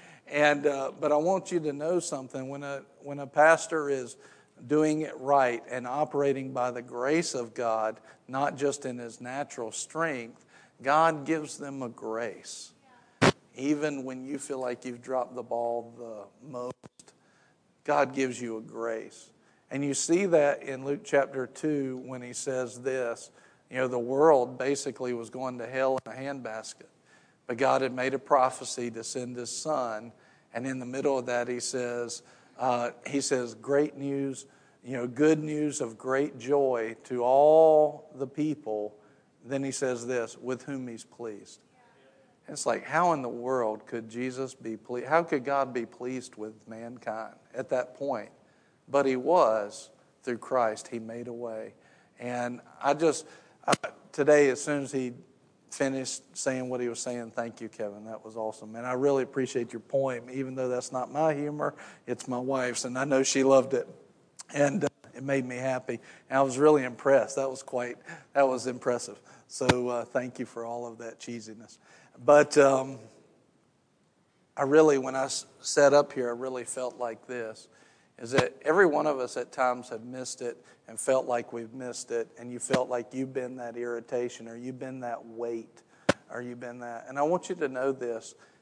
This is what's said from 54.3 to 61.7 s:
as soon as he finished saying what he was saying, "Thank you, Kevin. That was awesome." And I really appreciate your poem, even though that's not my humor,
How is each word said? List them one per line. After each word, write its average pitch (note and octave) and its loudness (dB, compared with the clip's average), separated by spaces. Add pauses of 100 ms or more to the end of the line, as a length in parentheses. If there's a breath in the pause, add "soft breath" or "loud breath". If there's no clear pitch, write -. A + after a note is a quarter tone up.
as B2 0
soon D3 -2
as B2 -10
he B2+ -4 (580)
finished C3+ -2 (160)
saying B2+ -2
what B2+ -4
he A#2+ -2
was A2+ -6
saying, A#2+ -8
"Thank A#2 -8
you, A2+ -8
Kevin. G#2 -8
That A2 -12
was A2 -16
awesome." A2 -8
And A#2 -10
I B2+ -4
really C3+ 4
appreciate B2+ -2
your A#2 -8
poem, B2+ -2
even C3 -6
though C3 -2
that's B2+ -4
not B2+ -4
my D3+ 2
humor, D3 -4 (320 loud breath)